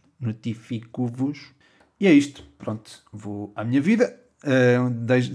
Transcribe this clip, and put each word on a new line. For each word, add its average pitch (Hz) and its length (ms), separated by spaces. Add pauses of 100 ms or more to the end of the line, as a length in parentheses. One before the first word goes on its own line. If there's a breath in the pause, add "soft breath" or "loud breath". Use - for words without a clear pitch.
(200)
notifico-vos. 120 1300 (480 soft breath)
E 196 60
é 180 80
isto. - 300 (160)
Pronto, 110 320 (200)
vou 104 440
à 110 80
minha 127 180
vida. 208 400 (260)
Eh, 127 300 (140)
deixo, 117 440